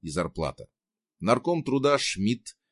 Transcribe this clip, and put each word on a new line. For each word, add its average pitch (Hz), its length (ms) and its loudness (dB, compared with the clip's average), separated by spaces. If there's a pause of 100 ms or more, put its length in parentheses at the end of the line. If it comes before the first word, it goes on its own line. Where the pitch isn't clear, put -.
и 82 80 -10
зарплата. 78 600 -4 (520)
Нарком 123 420 2
труда 139 360 2
Шмидт - 580 -2 (160)